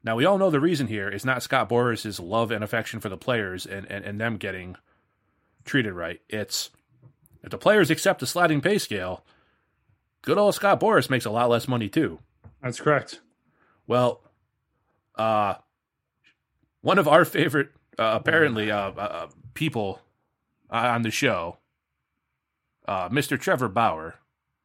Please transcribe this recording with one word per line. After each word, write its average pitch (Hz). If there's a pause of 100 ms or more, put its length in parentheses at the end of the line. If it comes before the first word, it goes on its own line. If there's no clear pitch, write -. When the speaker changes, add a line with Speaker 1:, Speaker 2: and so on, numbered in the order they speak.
Speaker 1:
Now, 113
we 131
all 196
know 190
the 147
reason 143
here 101
is 98
not 131
Scott 120
Boras's 117
love 104
and 107
affection 113
for 107
the 92
players 98
and, 98
and, 101
and 101
them 113
getting 92 (880)
treated 107
right. 85
It's, - (760)
if -
the -
players 160
accept 180
the 127
sliding 160
pay 190
scale, 92 (960)
good 160
old 208
Scott 196
Boras -
makes 127
a 113
lot 117
less 117
money, 113
too. 110 (420)
Speaker 2:
That's 123
correct. - (680)
Speaker 1:
Well, 120 (920)
uh, 107 (1300)
one 180
of 151
our 156
favorite, 143 (280)
uh, 110 (100)
apparently, 131
uh, 101
uh, -
uh, 85 (260)
people, 113 (680)
uh, - (180)
on 117
the 110
show, 90 (1300)
uh, 92
Mister 127
Trevor 131
Bauer, 92 (500)